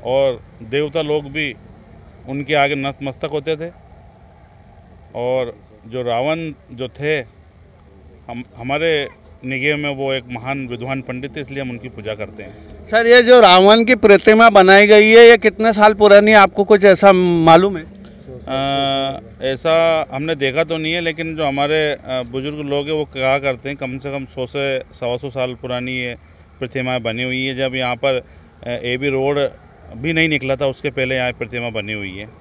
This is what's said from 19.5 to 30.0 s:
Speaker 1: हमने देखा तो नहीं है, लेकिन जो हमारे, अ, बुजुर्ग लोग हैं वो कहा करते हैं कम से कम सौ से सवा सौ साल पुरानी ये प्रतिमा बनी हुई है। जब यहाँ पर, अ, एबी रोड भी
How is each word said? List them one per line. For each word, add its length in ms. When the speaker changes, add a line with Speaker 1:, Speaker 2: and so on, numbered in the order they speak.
Speaker 1:
हमने 220
देखा 300
तो 120
नहीं 160
है, 80
लेकिन 360
जो 80
हमारे, 480
अ, 300
बुजुर्ग 340
लोग 300
हैं 80
वो 100
कहा 340
करते 300
हैं 100
कम 200
से 140
कम 120
सौ 220
से 320
सवा 380
सौ 140
साल 240
पुरानी 380
ये 240
प्रतिमा 400
बनी 240
हुई 220
है। 120
जब 180
यहाँ 220
पर, 260
अ, 40
एबी 400
रोड 320
भी 160